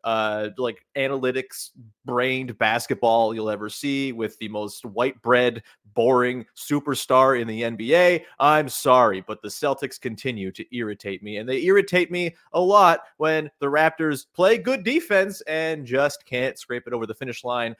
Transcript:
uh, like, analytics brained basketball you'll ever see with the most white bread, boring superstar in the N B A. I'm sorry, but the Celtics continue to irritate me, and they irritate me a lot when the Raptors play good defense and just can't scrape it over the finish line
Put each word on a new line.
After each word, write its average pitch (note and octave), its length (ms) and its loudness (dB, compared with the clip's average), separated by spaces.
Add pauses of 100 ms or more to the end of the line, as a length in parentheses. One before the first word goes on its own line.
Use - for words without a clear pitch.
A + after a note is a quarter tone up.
uh, G#2+ 520 -2
like, A#2+ 300 -6 (100)
analytics C3 760 -4 (340)
brained B2+ 520 -2
basketball A2+ 800 2
you'll G#2+ 160 -4
ever G#2 180 -4
see C#3 440 -4
with A2+ 260 -6
the A2 100 -10
most G#2 360 -8
white A#2+ 360 -2
bread, B2 440 2 (300)
boring B2 600 2
superstar C3+ 840 2
in A#2 80 -4
the A2+ 160 -4
N A#2 100 -2
B A2+ 220 -2
A. F3+ 280 4 (140)
I'm D3+ 300 4
sorry, B2 580 4
but - 160 -10
the G#2+ 60 -10
Celtics C#3 520 -6
continue A2+ 520 -8
to - 240 -14
irritate G#2 460 -8
me, G#2 160 -10
and A2+ 100 -10
they C3 160 -4
irritate F#3 460 2
me F3 260 -6 (160)
a E3 80 0
lot F3+ 400 6 (160)
when D#3 420 -2
the C#3+ 80 -4
Raptors D#3 640 0
play G3+ 260 4
good G3+ 260 -2
defense G#3 580 0
and D#3+ 420 -4
just C3+ 400 0
can't B2+ 340 -4
scrape A#2+ 280 -8
it A#2+ 60 -12
over A2+ 140 -4
the G#2+ 80 -8
finish B2+ 280 -12
line A#2+ 380 -4